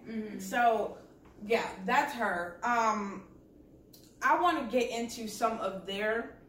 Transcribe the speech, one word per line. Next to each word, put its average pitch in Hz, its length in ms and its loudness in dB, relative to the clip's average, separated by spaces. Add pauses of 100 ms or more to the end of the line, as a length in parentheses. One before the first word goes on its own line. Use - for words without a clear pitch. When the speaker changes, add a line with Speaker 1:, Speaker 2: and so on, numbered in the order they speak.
Speaker 1:
Mm-hmm. 214 300 -6
Speaker 2:
So, 220 600 2 (500)
yeah, 226 180 2 (200)
that's 269 300 2
her. 180 460 -2
Um, 214 640 0 (1000)
I 302 180 6
wanna 320 300 4
get 240 220 2
into 233 380 -6
some 220 300 -2
of 190 280 -6
their 214 480 -2 (140)